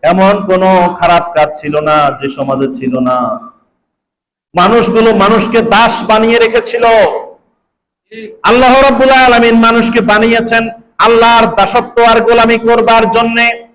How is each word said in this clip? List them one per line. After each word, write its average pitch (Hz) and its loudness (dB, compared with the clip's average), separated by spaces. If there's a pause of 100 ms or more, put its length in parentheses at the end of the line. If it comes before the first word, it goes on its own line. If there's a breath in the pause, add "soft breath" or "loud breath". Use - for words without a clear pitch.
এমন 190 0
কোনো 185 0
খারাপ 170 0
কাজ 151 -2
ছিল 151 -4
না 151 0 (100)
যে 139 -6
সমাজে 135 -6
ছিল 127 -6
না। 127 -4 (1160)
মানুষগুলো 226 2
মানুষকে 208 0
দাস 175 0
বানিয়ে 226 2
রেখেছিল। 233 -2 (1600)
আল্লাহ 247 2 (100)
রাব্বুল 262 2
আলামিন 240 2
মানুষকে 233 0
বানিয়েছেন 226 -2 (300)
আল্লাহর 226 2
দাসত্ব 233 0
আর 226 4
গোলামি 226 2
করবার 226 0
জন্যে। 233 -2 (100)